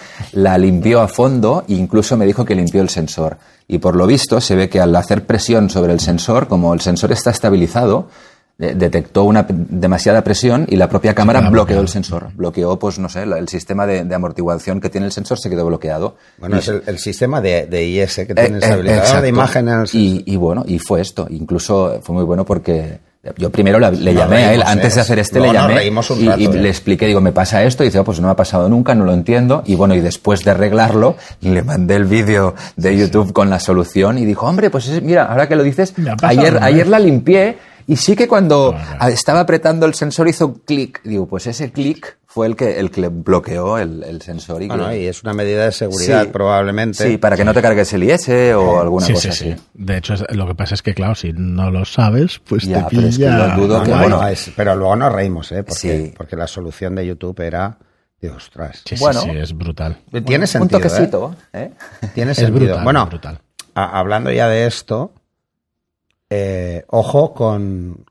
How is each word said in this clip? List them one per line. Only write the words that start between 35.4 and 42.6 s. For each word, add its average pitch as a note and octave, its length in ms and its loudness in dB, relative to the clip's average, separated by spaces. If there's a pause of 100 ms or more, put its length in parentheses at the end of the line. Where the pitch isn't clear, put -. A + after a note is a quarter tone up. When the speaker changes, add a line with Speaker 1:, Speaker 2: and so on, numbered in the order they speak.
Speaker 1:
que D#3 80 0
lo D3 80 2
dices, F#3 340 -2
Speaker 2:
Me D#3 120 -4
ha A2 60 -4
pasado B2 240 4
Speaker 1:
ayer, D3+ 160 4
Speaker 2:
una A#2 100 2
Speaker 1:
ayer D3 180 6
Speaker 2:
vez. E3+ 40 2
Speaker 1:
la G#3+ 120 6
limpié F#3 580 2 (300)
y D3+ 80 2
sí - 180 2
que A#3 140 2
cuando D3+ 420 4
Speaker 2:
Claro, D#2 200 -6
claro. - 140 -4
Speaker 1:
a-, B2+ 60 4
estaba C#3 300 0
apretando D#3+ 460 2
el D#3 80 0
sensor D#3 340 -2
hizo D#3 260 0 (100)
clic". C#3 380 -4
Digo, G2+ 240 -4
"Pues F#2 220 -8
ese C3 240 -8
clic - 540 -6
fue A2+ 220 -2
el A2+ 60 -2
que, G#2+ 240 -2